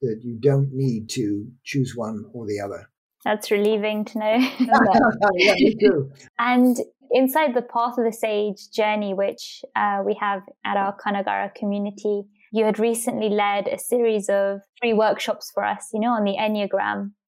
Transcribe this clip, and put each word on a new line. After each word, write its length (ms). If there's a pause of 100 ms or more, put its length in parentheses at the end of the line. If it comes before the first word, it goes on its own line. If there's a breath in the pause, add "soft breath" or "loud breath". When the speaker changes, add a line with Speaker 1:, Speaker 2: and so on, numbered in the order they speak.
Speaker 1:
that 220
you 180
don't 320
need 380
to 360 (180)
choose 300
one 380
or 140
the 140
other. 280 (360)
Speaker 2:
That's 260
relieving 560
to 120
know. 400
<laughs> 0
Speaker 1:
<laughs> 800
Yeah, 180
me 240
too. 320 (280 loud breath)
Speaker 2:
And 380 (340)
inside 440
the 80
Path 360
of 60
the 80
Sage 600
journey, 420
which, 480 (140)
uh, 280
we 160
have 220 (220)
at 120
our 200
Kanagara 580
community, 680 (300 soft breath)
you 120
had 140
recently 500
led 400
a 100
series 500
of 320 (200)
three 120
workshops 600
for 120
us, 280
you 80
know, 100
on 140
the 140
Enneagram, 760 (200)